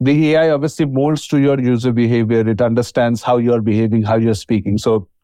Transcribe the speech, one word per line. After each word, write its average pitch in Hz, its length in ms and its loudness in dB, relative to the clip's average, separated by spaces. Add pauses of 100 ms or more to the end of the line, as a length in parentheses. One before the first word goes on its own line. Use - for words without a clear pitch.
the 151 340 2
A 160 140 4
I - 20 2
obviously 147 360 -2
molds 139 420 -2
to 151 100 0
your 139 220 2
user 123 320 0
behavior. 113 560 0
It 110 120 0
understands 120 640 -2
how 123 140 0
you're 120 260 0
behaving, 110 400 0
how 110 140 0
you're 113 180 0
speaking. 104 440 -2
So 110 300 -2 (160)